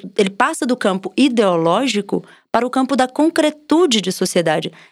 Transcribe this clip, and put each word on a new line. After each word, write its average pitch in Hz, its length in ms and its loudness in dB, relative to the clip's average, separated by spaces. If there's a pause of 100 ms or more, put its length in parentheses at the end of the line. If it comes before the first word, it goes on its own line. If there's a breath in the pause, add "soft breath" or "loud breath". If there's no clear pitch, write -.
(160)
ele 190 140 2
passa 277 340 -2
do 247 100 0
campo 190 400 -4
ideológico 208 1120 0 (260 loud breath)
para 233 160 0
o 247 40 -6
campo 262 260 0
da 254 100 2
concretude 302 920 0
de 185 100 -4
sociedade. 165 640 -2 (200 loud breath)